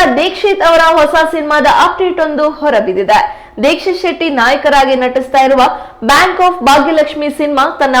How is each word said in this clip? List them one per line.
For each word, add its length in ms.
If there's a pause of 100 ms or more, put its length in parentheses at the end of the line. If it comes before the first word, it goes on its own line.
(180)
ದೀಕ್ಷಿತ್ 460
ಅವರ 160
ಹೊಸ 360 (160)
ಸಿನಿಮಾದ 340 (180)
ಅಪ್ಡೇಟ್ 360
ಒಂದು 300
ಹೊರಬಿದ್ದಿದೆ. 920 (200)
ದೀಕ್ಷಿತ್ 380
ಶೆಟ್ಟಿ 280
ನಾಯಕರಾಗಿ 680
ನಟಿಸ್ತಾ 440
ಇರುವ 220 (420)
ಬ್ಯಾಂಕ್ 380
ಆಫ್ 220
ಭಾಗ್ಯಲಕ್ಷ್ಮಿ 680
ಸಿನಿಮಾ 500
ತನ್ನ 200